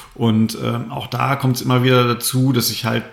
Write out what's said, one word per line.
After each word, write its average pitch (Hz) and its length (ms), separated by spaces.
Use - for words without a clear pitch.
Und, 110 480
ähm, 117 280
auch 123 160
da 127 280
kommt's 131 260
immer 127 220
wieder 127 240
dazu, 131 440
dass 120 200
ich 107 140
halt, 113 280